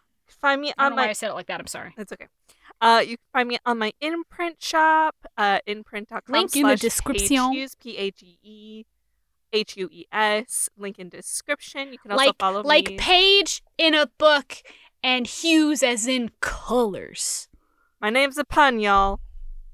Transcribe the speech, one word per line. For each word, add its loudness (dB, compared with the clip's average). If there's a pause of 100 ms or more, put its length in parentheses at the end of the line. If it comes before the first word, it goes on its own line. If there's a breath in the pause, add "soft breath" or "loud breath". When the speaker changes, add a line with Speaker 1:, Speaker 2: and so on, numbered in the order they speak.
(260)
Speaker 1:
Find 0
me -6
Speaker 2:
I 0
don't 2
Speaker 1:
on -6
Speaker 2:
know -
why 2
Speaker 1:
my -2
Speaker 2:
I -6
said -6
it -8
like -10
that. -8
I'm -14
sorry. -14
Speaker 1:
That's -14
okay. -18 (520 soft breath)
Uh, 6
you -6
can -20
find 0
me -4
on 0
my -2
imprint -6
shop, 2 (200)
uh, 2
imprint -10
dot -10
com -4
slash 4
page -4
hughes, 2
Speaker 2:
Link -
in 6
the 6
description. -2 (140)
Speaker 1:
P -14
A -6
G -20
E. -20 (680)
H -2
U -8
E -20
S, -2
link -14
in -16
description. -8
You -20
can -20
also 2
Speaker 2:
Like, 0
Speaker 1:
follow -2
Speaker 2:
like 2
Speaker 1:
me. -8
Speaker 2:
page 4 (160)
in 4
a 2 (120)
book 4 (460 loud breath)
and 0
hues 2
as 0
in -2 (100)
colors. -4 (520)
Speaker 1:
My -2
name's 0
a -2
pun, 4
y'all. 2 (540)